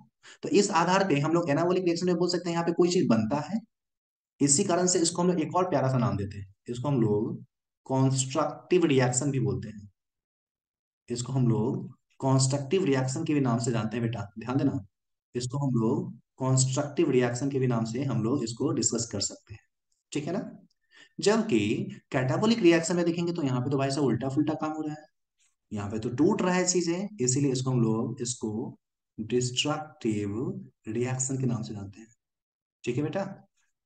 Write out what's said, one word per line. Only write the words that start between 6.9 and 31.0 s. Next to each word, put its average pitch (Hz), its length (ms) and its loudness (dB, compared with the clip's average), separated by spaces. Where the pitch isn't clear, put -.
लोग 107 420 0
constructive 135 1000 0
reaction 135 460 2
भी 139 80 0
बोलते 107 300 -2
हैं। - 200 -16
इसको 123 240 -6
हम 127 140 2
लोग 113 400 0
constructive 139 680 2
reaction 135 400 0
के 156 80 0
भी 147 80 2
नाम 120 180 2
से 127 120 0
जानते 110 260 -2
हैं 117 80 0
बेटा, 107 160 -4
ध्यान 120 180 -4
देना, 143 220 0
इसको 123 220 -6
हम 139 200 -2
लोग 127 360 0
constructive 131 720 0
reaction 127 400 2
के 131 80 -2
भी 131 80 0
नाम 113 180 0
से 123 200 -4
हम 107 180 -2
लोग 123 200 0
इसको 127 300 -2
discuss 110 380 -2
कर 101 100 -4
सकते - 320 -8
हैं, 104 80 -18
ठीक 147 140 -4
है 170 80 -4
ना? 220 80 -4
जबकि 196 400 2
catabolic 170 480 2
reaction 170 360 4
में 175 100 0
देखेंगे 170 280 0
तो 170 100 -4
यहाँ 131 180 0
पे 127 80 -4
तो 143 80 0
भाई 135 140 0
साहब 143 140 0
उल्टा 127 240 0
फुल्टा 151 260 0
काम 156 160 -4
हो 156 100 -6
रहा 151 120 -6
है, - 120 -14
यहाँ 101 200 -6
पे 107 80 -4
तो 117 120 -4
टूट 185 300 4
रहा 180 140 2
है 180 120 2
चीजें, 175 400 0
इसीलिए 135 300 2
इसको 127 200 -2
हम 123 100 2
लोग 110 400 -2
इसको 113 560 -6
destructive 120 1160 -2
reaction 127 500 -2